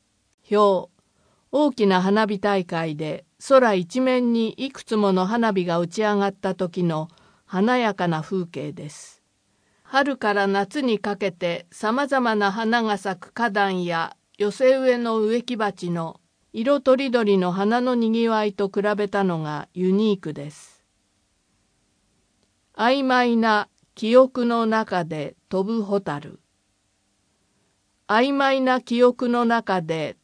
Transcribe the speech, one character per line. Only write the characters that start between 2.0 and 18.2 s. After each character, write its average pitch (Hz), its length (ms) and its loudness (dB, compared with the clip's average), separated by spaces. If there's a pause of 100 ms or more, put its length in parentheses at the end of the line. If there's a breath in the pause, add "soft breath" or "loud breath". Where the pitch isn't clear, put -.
花 202 260 2
火 202 140 -4
大 196 240 0
会 165 320 -6
で、 151 300 -10 (200)
空 254 280 4
一 180 260 -2
面 254 320 2
に 226 240 0
い 269 160 -8
く - 100 -18
つ 220 140 -4
も 202 160 2
の 185 140 2
花 226 260 0
火 185 140 -2
が 170 120 0
打 175 80 0
ち 190 160 -4
上 208 140 2
が 196 120 0
っ 196 40 -6
た 190 220 -6
時 180 280 -4
の 160 260 -2 (360 soft breath)
華 214 320 0
や 233 180 0
か 180 140 -4
な 156 140 -2
風 185 240 -6
景 147 260 -10
で 147 160 -14
す。 - 340 -20 (600)
春 269 340 -2
か 208 180 -2
ら 202 120 0
夏 196 360 -2
に 226 160 0
か 202 180 -6
け 202 160 -4
て 170 380 -6
様 247 360 -2
々 254 280 0
な 202 180 0
花 226 300 0
が 208 160 -2
咲 190 220 -8
く - 120 -20
花 233 180 -2
壇 196 340 0
や 165 320 -4 (200)
寄 208 140 -2
せ 262 260 4
植 262 160 2
え 240 60 0
の 226 220 -2
植 226 220 0
木 240 140 -6
鉢 196 340 -4
の 165 300 -6 (320)
色 262 280 0
と 262 160 4
り 269 140 -2
ど 233 140 2
り 196 140 4
の 180 140 0
花 208 280 0
の 254 140 0
に 226 160 0
ぎ 226 180 2